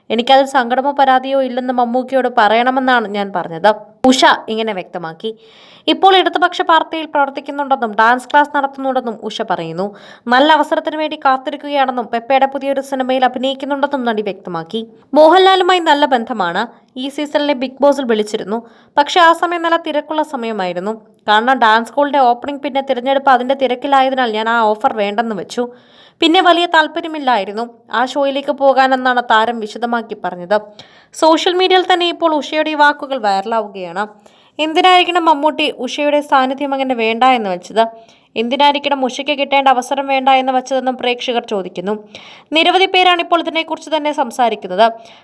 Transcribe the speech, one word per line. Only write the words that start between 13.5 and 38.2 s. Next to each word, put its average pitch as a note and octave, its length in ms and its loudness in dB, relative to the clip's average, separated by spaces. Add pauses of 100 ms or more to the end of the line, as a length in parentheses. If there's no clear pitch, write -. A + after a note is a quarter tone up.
നടി G#3+ 200 -4
വ്യക്തമാക്കി. F#3 520 -8 (320)
മോഹൻലാലുമായി F#4 760 6
നല്ല D4 160 4
ബന്ധമാണ്. A3+ 580 -2 (400)
ഈ - 60 -6
സീസണിലെ D4 520 -2
ബിഗ് C4 220 -6
ബോസിൽ C#4 280 2
വിളിച്ചിരുന്നു. G#3+ 480 -4 (380)
പക്ഷേ D4+ 220 2 (100)
ആ - 20 6 (100)
സമയം E4+ 260 -4
നല്ല E4 200 4
തിരക്കുള്ള D4+ 360 -4 (100)
സമയമായിരുന്നു. G#3 600 -6 (320)
കാരണം A3+ 360 2
ഡാൻസ് A3+ 280 4
സ്കൂളിൻ്റെ C#4+ 300 0 (100)
ഓപ്പണിംഗ് C4 340 -6
പിന്നെ C4+ 240 -4
തിരഞ്ഞെടുപ്പ് C4 460 0
അതിൻ്റെ B3 260 0
തിരക്കിലായതിനാൽ C4 760 0
ഞാൻ A3 120 -4
ആ A#3 80 0 (140)
ഓഫർ G#3+ 200 -2 (120)
വേണ്ടെന്ന് G#3 380 -4
വെച്ചു. - 240 -6 (560)
പിന്നെ E4 260 4
വലിയ F4 180 4 (100)
താല്പര്യമില്ലായിരുന്നു D4 880 -2 (340)
ആ A#3 40 0 (100)
ഷോയിലേക്ക് C#4 500 -2
പോകാനെന്നാണ് C4 600 2 (100)
താരം A3+ 320 2
വിശദമാക്കി A3 600 -6
പറഞ്ഞത്. F3+ 340 -4 (580)
സോഷ്യൽ D#4+ 440 2
മീഡിയയിൽ F#4 320 2
തന്നെ F4 220 0
ഇപ്പോൾ E4 260 -2
ഉഷയുടെ D#4 340 -4
ഈ D4+ 100 -6
വാക്കുകൾ D4 420 0
വൈറലാവുകയാണ്. G3 800 -4 (560)
എന്തിനായിരിക്കണം F4 720 2
മമ്മൂട്ടി D4+ 360 0 (200)
ഉഷയുടെ D4 340 -2 (100)
സാന്നിധ്യം C4+ 460 0
അങ്ങനെ C4 260 -2
വേണ്ട A3+ 220 0 (140)
എന്ന് G#3 180 -4
വെച്ചത്? F#3 280 -2 (580)